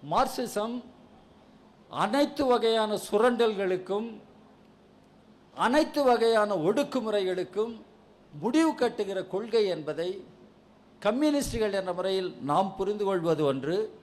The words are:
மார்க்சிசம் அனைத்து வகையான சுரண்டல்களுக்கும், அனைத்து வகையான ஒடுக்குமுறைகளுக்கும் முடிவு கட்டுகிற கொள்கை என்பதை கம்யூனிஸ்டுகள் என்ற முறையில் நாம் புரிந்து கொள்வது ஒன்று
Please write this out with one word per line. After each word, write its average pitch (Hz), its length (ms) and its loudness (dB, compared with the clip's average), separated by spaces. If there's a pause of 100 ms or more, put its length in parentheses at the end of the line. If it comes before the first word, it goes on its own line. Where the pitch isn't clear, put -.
(120)
மார்க்சிசம் 233 640 -2 (1300)
அனைத்து 285 480 0
வகையான 226 380 2 (180)
சுரண்டல்களுக்கும், 214 1000 0 (1600)
அனைத்து 302 420 2
வகையான 226 420 4 (180)
ஒடுக்குமுறைகளுக்கும் 214 1080 -2 (560)
முடிவு 247 480 0
கட்டுகிற 202 380 -2 (160)
கொள்கை 220 300 0 (120)
என்பதை 156 340 -6 (920)
கம்யூனிஸ்டுகள் 240 760 0
என்ற 185 180 -4
முறையில் 185 320 0 (220)
நாம் 190 260 2
புரிந்து 208 320 -2
கொள்வது 165 420 0
ஒன்று 139 260 -2 (260)